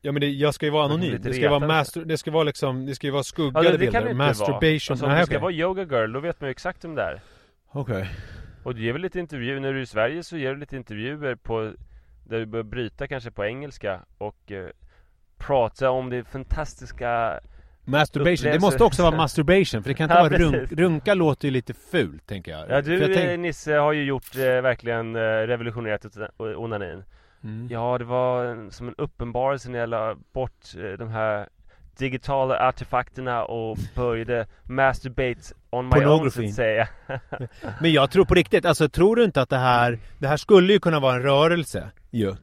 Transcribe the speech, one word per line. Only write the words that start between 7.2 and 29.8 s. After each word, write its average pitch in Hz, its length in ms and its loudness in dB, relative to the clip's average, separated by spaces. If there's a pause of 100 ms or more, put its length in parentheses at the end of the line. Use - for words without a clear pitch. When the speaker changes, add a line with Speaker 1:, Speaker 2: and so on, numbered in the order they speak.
Speaker 1:
Okej. 101 380 -6 (540)
Speaker 2:
Och 123 100 -8
du 110 80 -8
ger 113 100 -2
väl 151 100 -6
lite 185 160 -6
intervju, 139 420 -6
när 135 120 -4
du 135 60 -4
är 131 40 -6
i 123 40 -8
Sverige 123 360 -2
så 170 140 -14
ger 135 180 -4
du 143 60 -14
lite 135 160 -14
intervjuer 127 580 -8
på, 110 380 -6 (520)
där 113 140 -6
du 113 80 -6
börjar 110 180 -8
bryta 117 440 -8
kanske 120 220 -10
på 101 140 -6
engelska 113 560 -8 (180)
och, - 340 -12
eh, 95 140 -10 (720)
prata 131 520 0
om 127 200 -2
det 123 140 -6
fantastiska 120 1160 -4 (480)
Speaker 1:
Masturbation, 143 360 0
det 170 140 4
Speaker 2:
upplevelser. 151 280 2
Speaker 1:
måste 170 180 6
också 185 180 4
vara 160 140 6
Speaker 2:
<laughs> - 0 -
Speaker 1:
masturbation, 160 680 2
för 113 80 -8
det 139 40 0
kan 160 100 -2
inte 160 100 4
Speaker 2:
Ja, 175 80 10
Speaker 1:
vara 170 160 6
runk-, 165 220 6
Speaker 2:
precis. 143 180 -6
Speaker 1:
runka 175 360 2
låter 151 340 2
ju 135 40 -2
lite 127 220 -2
fult, 87 520 -4
tänker 90 260 -12
jag. 78 180 -10
Speaker 2:
Ja, 135 120 2
du, 160 160 0
Speaker 1:
För 190 100 2
jag 190 80 2
tänk- 175 140 0
Speaker 2:
eh, 175 80 -4
Nisse, 165 360 -4
har 147 180 4
ju 147 120 -2
gjort, 135 320 -6
eh, 131 60 -4
verkligen, 117 760 0
eh, 113 40 -2
revolutionerat 113 840 -2
ot-, 104 320 -12
o-, 110 180 -8 (100)
onanin. 98 400 -8 (400)
Speaker 1:
Mm. 110 260 -12
Speaker 2:
Ja, 120 280 -4
det 120 60 -6
var 123 400 -2
en, 113 260 -10
som 120 180 -12
en - 100 -12
uppenbarelse 127 720 -6
när 123 80 -8
jag 117 100 -4